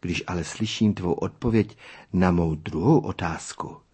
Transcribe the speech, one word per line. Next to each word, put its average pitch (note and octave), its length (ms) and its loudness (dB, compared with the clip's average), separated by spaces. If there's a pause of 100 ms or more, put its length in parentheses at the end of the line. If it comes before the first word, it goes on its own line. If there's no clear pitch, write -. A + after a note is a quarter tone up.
Když F2 260 -4
ale F2 180 -4
slyším A2 500 0
tvou F2 180 -2
odpověď A2 640 0 (360)
na F2+ 180 4
mou E2+ 240 2
druhou F2 460 2
otázku E2 760 -8 (180)